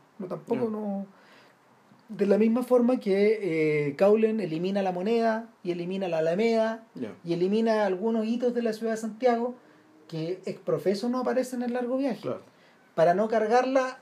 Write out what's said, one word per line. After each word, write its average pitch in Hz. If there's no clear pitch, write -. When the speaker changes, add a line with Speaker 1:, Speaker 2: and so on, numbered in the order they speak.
Speaker 1:
No, 190
tampoco 220
Speaker 2:
Ya. 220
Speaker 1:
no. 202
De 196
la 196
misma 226
forma 247
que, 180
eh, 139
Caulen 220
elimina 180
la 190
moneda 226
y 175
elimina 180
la 160
Alameda 220
Speaker 2:
Ya. 113
Speaker 1:
y 170
elimina 214
algunos 214
hitos 240
de 240
la 220
ciudad 226
de 220
Santiago 233
que 165
ex -
profeso 202
no 247
aparecen 247
en 247
el 240
largo 247
viaje. 262
Speaker 2:
Claro. 117
Speaker 1:
Para 170
no 214
cargarla 254